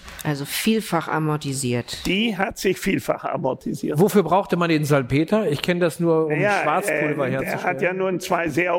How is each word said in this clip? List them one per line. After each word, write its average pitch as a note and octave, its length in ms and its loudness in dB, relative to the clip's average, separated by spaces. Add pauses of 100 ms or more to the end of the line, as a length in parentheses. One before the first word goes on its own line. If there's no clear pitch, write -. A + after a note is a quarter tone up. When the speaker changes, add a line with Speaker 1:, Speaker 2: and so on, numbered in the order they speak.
(260)
Speaker 1:
Also C#3+ 180 -2
vielfach G#3 640 0
amortisiert. C#3 1000 -2
Speaker 2:
Die G#3 300 2
hat F#3+ 220 -4
sich F#3 200 0
vielfach - 460 -2
amortisiert. C#3 760 -4
Speaker 3:
Wofür G3+ 220 6
brauchte F3+ 360 2
man F3 100 2
den D#3 160 2
Salpeter? D3 680 2
Ich C#3+ 120 -2
kenn F3 180 0
das F3 220 0
nur, D#3+ 240 4
um D#3 120 0
Speaker 2:
Ja, F#3+ 260 2
Speaker 3:
Schwarzpulver D3+ 640 0
Speaker 2:
äh, B2+ 40 -2
Speaker 3:
herzustellen. C3+ 280 -4
Speaker 2:
er - 40 -6
hat F3+ 180 -2
ja F3+ 120 2
nun F#3+ 260 -2
zwei F3 300 0
sehr E3+ 300 0